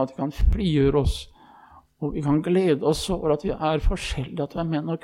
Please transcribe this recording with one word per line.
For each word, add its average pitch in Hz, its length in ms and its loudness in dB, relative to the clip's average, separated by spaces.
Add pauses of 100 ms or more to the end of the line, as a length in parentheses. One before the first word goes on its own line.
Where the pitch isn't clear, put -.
at 131 80 -2
vi - 80 -16
kan 147 160 -4
frigjøre 143 720 2
oss, - 160 0 (840)
og 147 140 -4
vi 151 100 -4
kan 151 160 2
glede 175 480 2
oss - 140 -2 (100)
over 156 220 0
at 147 100 -6
vi 135 80 -2
er 156 320 -2
forskjellige, 131 560 -2
at 143 160 -8
vi 165 60 -2
er 160 80 -4
menn 156 180 -2
og 160 140 -4